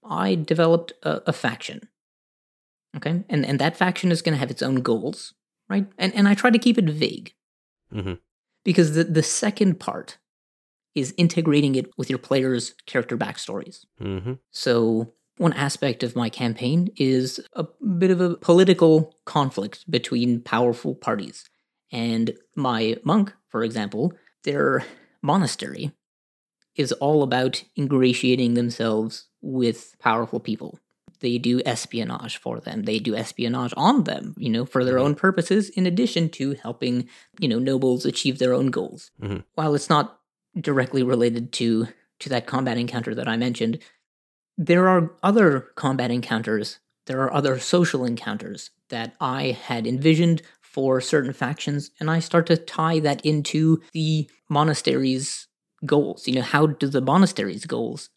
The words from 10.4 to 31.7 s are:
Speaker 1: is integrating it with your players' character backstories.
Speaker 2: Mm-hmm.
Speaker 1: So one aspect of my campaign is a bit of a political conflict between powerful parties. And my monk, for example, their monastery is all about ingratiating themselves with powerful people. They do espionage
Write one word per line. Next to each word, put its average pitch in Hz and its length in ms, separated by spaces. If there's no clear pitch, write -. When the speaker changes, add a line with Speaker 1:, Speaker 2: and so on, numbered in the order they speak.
Speaker 1:
is 139 220
integrating 151 580
it 131 220
with - 120
your 127 100
players' 131 540
character 120 320
backstories. - 680
Speaker 2:
Mm-hmm. 98 320
Speaker 1:
So 117 640
one 165 160
aspect 139 500
of 117 120
my 120 140
campaign 127 680
is 131 420
a 156 100
bit 185 260
of 175 80
a 175 180
political 170 800
conflict 135 640
between 120 520
powerful 120 540
parties. - 500
And 117 420
my 113 500
monk, 196 280
for 110 140
example, 110 500
their 139 400
monastery 147 680
is 131 180
all 147 300
about 127 400
ingratiating 127 800
themselves 113 720
with 123 580
powerful 117 400
people. - 380
They 123 200
do 123 260
espionage 117 720